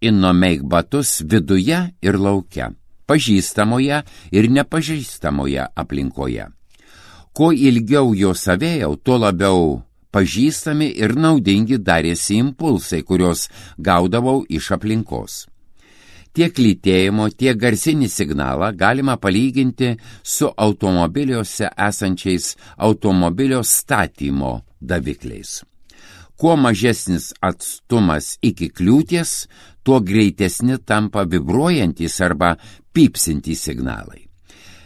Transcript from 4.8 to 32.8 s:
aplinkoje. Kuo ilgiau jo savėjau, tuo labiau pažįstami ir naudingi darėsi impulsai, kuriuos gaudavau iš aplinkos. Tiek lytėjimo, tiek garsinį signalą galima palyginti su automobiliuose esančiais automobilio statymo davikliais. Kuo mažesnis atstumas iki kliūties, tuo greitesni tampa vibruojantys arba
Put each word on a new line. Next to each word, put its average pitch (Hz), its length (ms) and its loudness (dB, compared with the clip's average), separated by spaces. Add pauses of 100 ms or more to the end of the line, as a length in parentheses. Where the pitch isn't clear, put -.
aplinkoje. 67 800 -6 (800)
Kuo 165 180 4
ilgiau 127 640 4
jo 95 200 2
savėjau, 101 600 0
tuo 127 220 2
labiau 92 640 2 (340)
pažįstami 143 800 0 (100)
ir 107 160 2
naudingi 117 640 2
darėsi 87 560 0
impulsai, 123 640 -2
kuriuos 90 460 0 (300)
gaudavau 95 680 2
iš - 240 -6
aplinkos. 101 800 -6 (880)
Tiek 170 200 0
lytėjimo, 101 760 2
tiek 127 280 -2
garsinį 123 520 0
signalą 73 640 -4
galima 123 440 0
palyginti 123 800 0 (260)
su - 240 -4
automobiliuose 104 1300 -2
esančiais 95 800 -2 (220)
automobilio 107 880 0
statymo 69 960 -2 (180)
davikliais. 64 840 -8 (720)
Kuo 165 220 4
mažesnis 110 800 0
atstumas 90 920 -2 (100)
iki 90 280 -2
kliūties, 151 760 0 (360)
tuo 131 200 4
greitesni 101 760 0
tampa 104 440 -2
vibruojantys 90 960 -2
arba 87 360 0 (340)